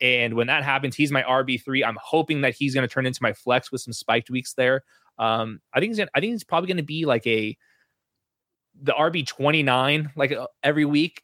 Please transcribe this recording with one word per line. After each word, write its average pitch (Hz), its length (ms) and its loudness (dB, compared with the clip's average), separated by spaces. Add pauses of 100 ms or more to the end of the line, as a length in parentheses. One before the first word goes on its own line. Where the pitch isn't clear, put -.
And 123 340 2
when 117 120 0
that 147 160 0
happens, 135 320 -2
he's 147 160 0
my 135 140 2
R 131 180 4
B 131 160 0
three. 135 240 -2
I'm 110 180 0
hoping 156 420 2
that 131 120 2
he's 143 180 -2
gonna 131 140 2
turn 131 200 -2
into 127 140 -4
my 107 120 0
flex 123 400 -2
with 127 80 -6
some 120 120 -12
spiked 117 380 -2
weeks 127 240 -6
there. 131 300 2 (340)
Um, 113 420 -2 (120)
I 131 80 2
think 214 100 -2
he's 214 80 -4
gonna, 202 160 -4
I 143 60 2
think 214 100 -2
he's 226 140 -6
probably 175 240 -2
gonna 175 160 -2
be, 156 200 -6
like, 123 220 0
a, 110 300 0 (1200)
the 139 140 0
R 156 160 2
B 160 140 -4
twenty-nine, 143 880 0
like, 143 160 0
uh, 127 160 -6 (160)
every 151 220 2
week 147 400 0